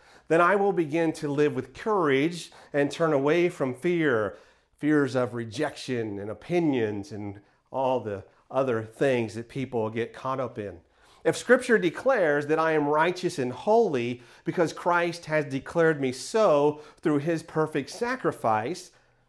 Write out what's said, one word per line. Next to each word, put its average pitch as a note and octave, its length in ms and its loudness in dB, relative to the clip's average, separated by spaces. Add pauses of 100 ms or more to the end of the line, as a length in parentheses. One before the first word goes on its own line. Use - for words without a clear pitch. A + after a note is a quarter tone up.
(280)
then D#3+ 120 4
I F3 160 4
will G3+ 160 2
begin E3 420 0
to D3+ 140 -6
live D3 260 0
with - 200 -6
courage E3 760 0 (220)
and C#3+ 180 2
turn D#3+ 220 0
away D#3 380 2
from C3+ 240 -4
fear, C#3 640 0 (400)
fears C#3+ 360 2
of B2 200 -2
rejection A#2 840 -6
and G2+ 120 -8
opinions A#2 840 0
and G2+ 300 -10 (280)
all B2+ 300 0
the G2+ 240 -8 (260)
other B2+ 320 0
things A#2 520 0
that A#2 160 -12
people A#2+ 400 -4
get A2+ 240 -6
caught C3 260 -6
up A#2+ 180 -8
in. F#2+ 220 -10 (440)
If D#3+ 120 2
Scripture B3 420 4
declares E3+ 680 2
that D#3 120 0
I D#3+ 140 2
am D3+ 160 2
righteous E3 500 0
and B2 140 -2
holy C#3 680 0 (220)
because D#3 280 0
Christ F3 540 0
has D#3 180 0
declared C#3+ 560 0
me C3+ 100 0
so D3 680 2 (220)
through D3+ 160 2
his D#3+ 240 -2
perfect D#3 480 -2
sacrifice, D#3 1000 -2 (360)